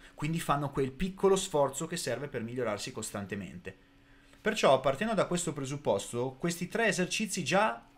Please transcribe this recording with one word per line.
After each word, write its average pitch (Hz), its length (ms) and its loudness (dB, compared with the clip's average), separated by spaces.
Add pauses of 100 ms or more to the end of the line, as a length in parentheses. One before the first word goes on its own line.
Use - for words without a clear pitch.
(160)
quindi 165 240 -2
fanno 143 320 0
quel 131 220 0
piccolo 190 420 4
sforzo 151 500 0
che 165 120 -6
serve 135 320 -4
per 117 140 -4
migliorarsi 117 500 -4
costantemente. 98 840 -8 (640)
Perciò, 196 400 4
partendo 202 340 0
da 170 120 2
questo 175 260 -2
presupposto, 131 880 -2
questi 175 300 -4
tre 226 180 2
esercizi 180 560 0
già 202 420 2 (120)